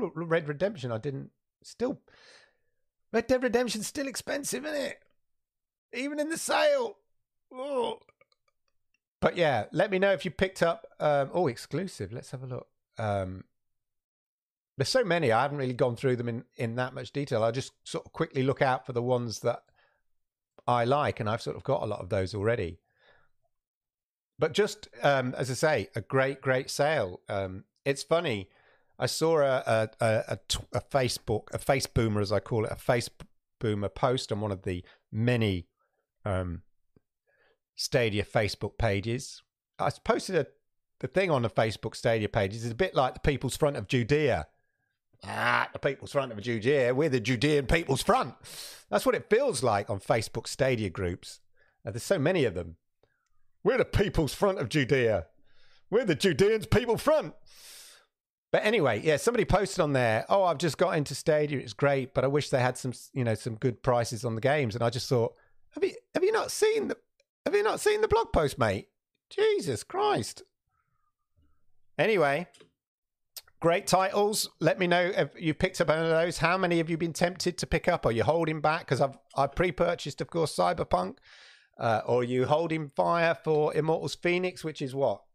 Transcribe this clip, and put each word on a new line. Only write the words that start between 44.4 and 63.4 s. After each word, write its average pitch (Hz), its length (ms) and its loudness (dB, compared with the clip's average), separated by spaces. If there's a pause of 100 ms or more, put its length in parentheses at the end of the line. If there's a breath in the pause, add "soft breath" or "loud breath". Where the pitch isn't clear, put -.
Ah, 120 480 2
the - 60 -12
People's - 320 -4
Front 135 220 -2
of 104 80 -8
Judea. 120 540 2
We're 151 140 2
the 127 120 2
Judean 131 460 2
People's 165 360 0
Front. 202 320 2 (560 loud breath)
That's 208 160 0
what 254 80 4
it - 160 -6
feels 214 320 4
like 104 260 2
on 101 120 -4
Facebook - 480 -2
Stadia 120 420 0
groups. 90 480 -6 (480)
Uh, 110 60 -8
there's 117 100 -10
so 196 160 0
many 156 260 2
of 101 100 -2
them. 85 220 -8 (840)
"We're 240 160 0
the 202 60 2
People's 165 500 0
Front 196 240 0
of 147 100 -6
Judea. 120 580 2 (640 soft breath)
We're 240 140 2
the 175 120 2
Judeans 196 500 2
People 233 300 2
Front." 285 380 0 (1160 loud breath)
But - 140 2
anyway, 156 380 2
yeah, 151 140 4
somebody 233 280 2
posted 196 340 2
on 151 140 2
there, 120 360 2
"Oh, 196 140 4
I've 165 160 0
just 160 180 -2
got 185 200 2
into 143 180 -2
Stadia. 151 440 0
It's - 140 -10
great, 139 420 0
but 123 100 2
I - 20 2
wish 139 240 0
they 131 100 2
had 127 160 2
some, 127 160 -6 (200)
you 135 100 -2
know, 113 120 2
some 113 200 -6